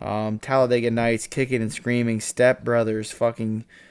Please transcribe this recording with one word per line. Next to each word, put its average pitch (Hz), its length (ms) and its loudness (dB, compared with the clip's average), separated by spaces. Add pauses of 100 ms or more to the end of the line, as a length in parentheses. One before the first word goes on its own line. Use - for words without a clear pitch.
Um, 107 380 -4
Talladega 123 520 2
Nights, 117 360 0
Kicking 131 340 -2
and 110 120 -2
Screaming, 117 480 0
Step 123 440 2
Brothers, 110 460 0
fucking, 113 540 -2 (260)